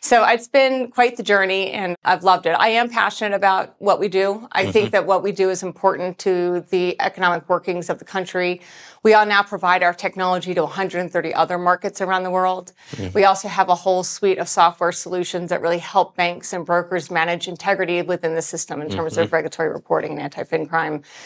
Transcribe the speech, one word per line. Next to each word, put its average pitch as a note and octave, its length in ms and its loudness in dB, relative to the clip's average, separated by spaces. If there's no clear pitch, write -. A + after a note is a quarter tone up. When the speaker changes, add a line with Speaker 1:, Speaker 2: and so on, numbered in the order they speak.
Speaker 1:
So A3+ 260 4
it's A#3+ 220 2
been C4 420 2
quite B3 260 2
the A#3 60 -6
journey F#3+ 480 0
and F3+ 340 -4
I've F3 200 2
loved F3+ 220 4
it. D#3+ 60 2
I A3 160 4
am A#3 200 2
passionate G#3 480 -2
about F#3+ 420 0
what G3 220 2
we G3+ 80 0
do. G3 440 -2
I F#3+ 200 0
think G3+ 140 2
Speaker 2:
Mm-hmm. - 60 -4
Speaker 1:
that F#3 140 2
what F#3 160 2
we G3 100 -2
do F#3+ 180 0
is F#3 120 -4
important F3+ 560 -2
to F3 520 -2
the F3+ 300 -2
economic F3 480 -2
workings F3 420 -2
of - 80 -6
the - 60 -20
country. F3+ 560 -4
We A3 120 6
all G#3+ 120 6
now G3+ 160 4
provide F3+ 400 0
our F3 120 2
technology F3+ 600 -2
to E3 100 2
a - 20 -2
hundred F3+ 340 -4
and F3 120 -6
thirty E3 200 -2
other E3 260 0
markets F3+ 420 0
around F#3 240 0
the F#3 60 -4
world. F#3 420 0
Speaker 2:
Mm-hmm. F#3 220 -8
Speaker 1:
We F#3+ 100 6
also F#3+ 240 4
have F#3 200 0
a F3+ 60 4
whole F#3 280 2
suite F#3+ 360 -2
of E3+ 100 -4
software F3 440 2
solutions F3 580 -6
that F3 100 -2
really E3+ 180 0
help F3 380 0
banks F3 360 -4
and F3 140 -6
brokers F3 440 -2
manage E3+ 380 -2
integrity F3 540 -2
within E3 320 -2
the D#3+ 80 -2
system E3+ 380 -6
in C#4 80 -8
terms E3+ 280 -4
of E3+ 100 2
Speaker 2:
Mm-hmm. - 80 -2
Speaker 1:
regulatory D#3+ 360 0
reporting D#3 420 -4
and D3 80 -8
anti-fin D#3 460 -6
crime. D#3 360 -4